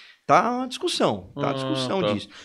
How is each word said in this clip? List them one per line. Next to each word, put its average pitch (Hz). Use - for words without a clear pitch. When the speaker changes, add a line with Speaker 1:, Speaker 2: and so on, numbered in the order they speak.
Speaker 1:
Tá 180
uma 254
discussão, 160
tá 143
uma -
Speaker 2:
Ah, 131
Speaker 1:
discussão 131
Speaker 2:
tá. 104
Speaker 1:
disso. 101